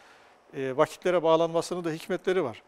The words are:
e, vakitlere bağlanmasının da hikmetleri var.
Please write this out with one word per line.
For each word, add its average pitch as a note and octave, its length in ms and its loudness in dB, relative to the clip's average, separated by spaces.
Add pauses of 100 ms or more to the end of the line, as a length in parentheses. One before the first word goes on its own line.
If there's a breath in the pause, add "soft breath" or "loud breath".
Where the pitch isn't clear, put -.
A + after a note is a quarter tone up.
(540 soft breath)
e, C3+ 220 -6
vakitlere E3+ 460 2
bağlanmasının E3 640 2
da E3 60 -2
hikmetleri F3+ 540 -2
var. A2+ 240 -8